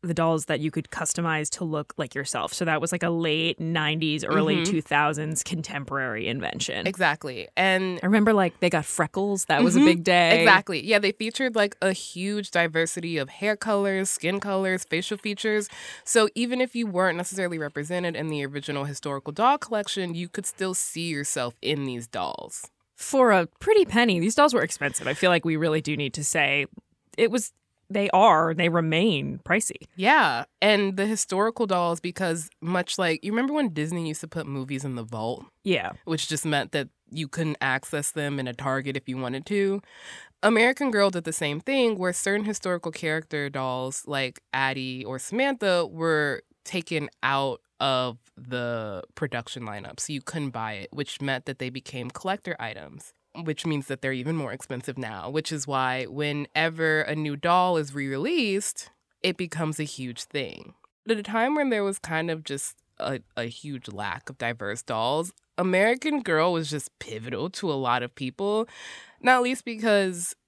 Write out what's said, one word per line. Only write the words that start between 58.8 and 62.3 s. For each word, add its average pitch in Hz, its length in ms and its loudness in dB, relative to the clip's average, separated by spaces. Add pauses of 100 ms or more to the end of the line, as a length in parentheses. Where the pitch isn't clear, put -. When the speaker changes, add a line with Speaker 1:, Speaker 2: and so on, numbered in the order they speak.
Speaker 2:
it 185 160 2
becomes 160 420 -4
a 156 40 -2
huge 127 400 -8
thing. 110 500 -8 (360)
At 226 80 0
a 208 60 -8
time 226 320 0
when 285 140 2
there 214 140 0
was 196 160 -2
kind 165 300 -4
of 160 140 -4